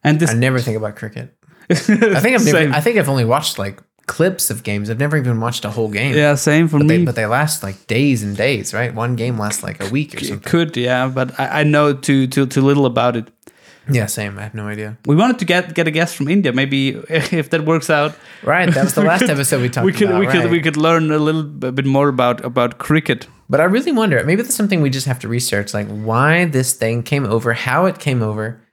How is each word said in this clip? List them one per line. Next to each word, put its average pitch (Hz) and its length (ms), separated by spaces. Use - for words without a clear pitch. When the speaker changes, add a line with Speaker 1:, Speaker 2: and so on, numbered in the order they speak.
Speaker 1:
And 151 160
this 160 120
Speaker 2:
I - 20
never 127 260
think 117 180
about 107 180
cricket. 117 400
Speaker 1:
<laughs> - 180
Speaker 2:
I 175 60
think 214 280
I've 185 200
never, 247 160
Speaker 1:
Same. 151 160
Speaker 2:
I 151 80
think 226 160
I've 139 120
only 131 160
watched, 131 340
like, 98 240
clips 185 420
of - 140
games. 104 260
I've 113 80
never 147 200
even 123 220
watched 117 260
a 104 40
whole 110 200
game. 120 260
Speaker 1:
Yeah, 147 200
same 156 320
for 156 120
Speaker 2:
But 147 80
Speaker 1:
me. 165 100
Speaker 2:
they, 175 80
but 160 100
they 113 120
last, 143 340
like, 98 240
days 123 380
and 101 120
days, 107 380
right? 113 200
One 117 220
game 117 220
lasts, 104 240
like, - 220
a 98 60
week 139 260
or - 20
Speaker 1:
It - 80
Speaker 2:
something. - 240
Speaker 1:
could, 165 280
yeah, 123 320
but 131 300
I, 135 200
I 151 40
know 147 300
too, 135 340
too, 135 200
too 135 140
little 139 260
about 120 280
it. 110 120
Speaker 2:
Yeah, 117 160
same. 101 320
I 101 40
have 107 120
no 107 120
idea. 107 380
Speaker 1:
We 143 100
wanted 240 240
to 185 60
get, 175 300
get 165 120
a 160 40
guest 160 240
from 139 120
India. 170 260
Maybe 135 360
<laughs> - 200
if 160 420
that 156 140
works 156 260
out. 151 240
Speaker 2:
Right, 170 320
that 135 100
was 185 120
the 208 80
Speaker 1:
<laughs> 175 80
Speaker 2:
last 185 100
Speaker 1:
we 254 60
could, 156 80
Speaker 2:
episode 139 260
we 123 80
talked 127 160
Speaker 1:
we 190 80
could, 202 160
Speaker 2:
about, 180 120
Speaker 1:
we 196 60
could, - 120
Speaker 2:
right. 170 100
Speaker 1:
we 170 120
could 151 160
learn 160 340
a 156 80
little 156 240
b-, 143 280
bit 135 140
more 139 220
about, 123 360
about 120 360
cricket. 151 480
Speaker 2:
But 143 140
I 165 40
really 254 260
wonder, 214 320
maybe 180 180
that's 233 140
something 202 260
we 139 80
just 131 180
have 127 120
to 107 80
research, 107 460
like, 104 140
why 113 580
this 131 280
thing 117 300
came 143 220
over, 113 280
how 131 320
it 185 140
came 127 240
over 107 360